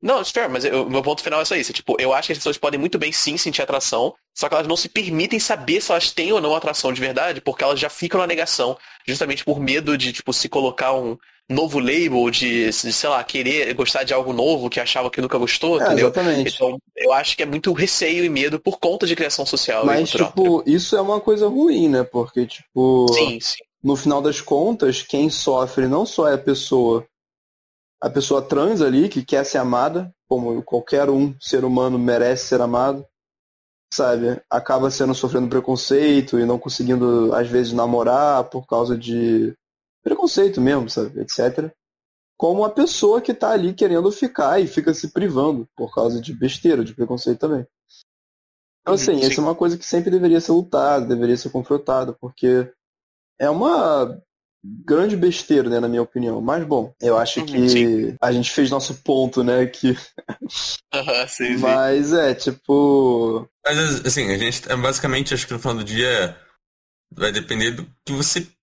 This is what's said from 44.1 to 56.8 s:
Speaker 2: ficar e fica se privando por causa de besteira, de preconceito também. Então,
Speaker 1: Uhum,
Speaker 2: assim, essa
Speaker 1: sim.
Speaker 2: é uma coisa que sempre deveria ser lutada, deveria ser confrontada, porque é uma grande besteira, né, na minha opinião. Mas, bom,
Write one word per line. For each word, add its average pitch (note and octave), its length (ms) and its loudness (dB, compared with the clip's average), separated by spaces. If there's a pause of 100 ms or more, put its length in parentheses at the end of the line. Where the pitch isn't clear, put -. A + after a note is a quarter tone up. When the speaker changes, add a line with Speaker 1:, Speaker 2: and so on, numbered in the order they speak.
Speaker 2:
ficar F#3+ 500 0
e E3+ 60 0
fica D#3+ 260 0
se D3+ 180 -8
privando D3 640 0
por A#2 180 -8
causa A#2 280 0
de D3 120 -12
besteira, C3+ 520 0
de A#2 100 -14
preconceito A#2+ 440 -4
também. D3 260 -2 (1160)
Então, F#3 120 0
Speaker 1:
Uhum, - 20 4
Speaker 2:
assim, E3+ 300 0
essa C3+ 100 2
Speaker 1:
sim. C#3+ 60 0
Speaker 2:
é - 20 2
uma D#3+ 120 0
coisa E3+ 220 0
que - 80 -14
sempre F3 240 0
deveria F3 320 4
ser E3 100 -2
lutada, D3 540 2
deveria A#2+ 320 0
ser - 120 -8
confrontada, C3 640 -2
porque B2+ 580 0 (680)
é C#3+ 100 2
uma D#3 680 0 (440)
grande D#3 520 0
besteira, E3+ 540 2
né, A#2+ 100 2
na A#2+ 80 -2
minha A#2+ 140 0
opinião. A#2 400 -4
Mas, D3+ 240 -2
bom, C3+ 360 -2